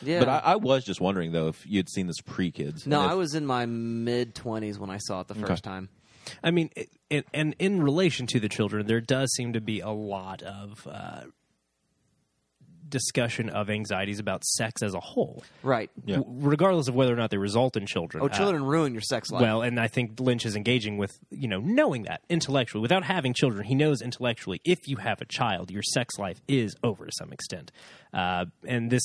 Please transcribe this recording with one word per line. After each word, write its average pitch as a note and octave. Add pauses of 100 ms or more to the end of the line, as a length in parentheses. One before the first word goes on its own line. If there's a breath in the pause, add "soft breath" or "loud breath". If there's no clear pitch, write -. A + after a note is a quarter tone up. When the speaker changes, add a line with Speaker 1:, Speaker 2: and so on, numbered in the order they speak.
Speaker 1:
Yeah. D#3+
Speaker 2:
But C#3
I, C#3
I E3
was C3+
just F#2+
wondering, F2+
though, D#2+
if -
you'd G2
seen F#2
this E2
pre-kids. E2+
Speaker 1:
No, D3
Speaker 2:
And C#3
if D3+
Speaker 1:
I F3+
was E3+
in D3+
my B2
mid-twenties A#2
when G2+
I F#2+
saw G2
it F#2
the G#2+
Speaker 2:
Okay. G#2+
Speaker 1:
first A2
time. F#2+ (540 loud breath)
Speaker 3:
I E3
mean, E3+
it, - (200)
it, C#3+
and D3+
in F#3+
relation C#3+
to B2
the G#2
children, G#2
there A2+
does C3
seem A#2+
to A2+
be G#2+
a G2
lot G2
of, G2+
uh, - (1700)
discussion A#2+
of G#2
anxieties G2+
about G2
sex -
as G#2
a F#2
whole. - (180)
Speaker 1:
Right. A#2+ (140)
Speaker 2:
Yeah. G2
Speaker 3:
W-, C3+
regardless D#3
of B2
whether B2+
or A#2
not A2+
they G#2
result G#2+
in D3
children. E3
Speaker 1:
Oh, C#3+
Speaker 3:
Uh, -
Speaker 1:
children G3
ruin C#3+
your A2
sex A#2
life. G2+
Speaker 3:
well, A2+
and A#2+
I A#2
think A#2+
Lynch B2
is G#2+
engaging G#2+
with, G2+ (100)
you C3
know, F#2+
knowing F3+
that -
intellectually, C3+
without E3+
having C#3
children, G#2
he A#2+
knows D3
intellectually A#2
if F3
you C3+
have G#2
a -
child, F#2
your G2
sex -
life F#2+
is A#2+
over F#2+
to -
some D2
extent. - (400 loud breath)
Uh, F2+ (200)
and A#2+
this B2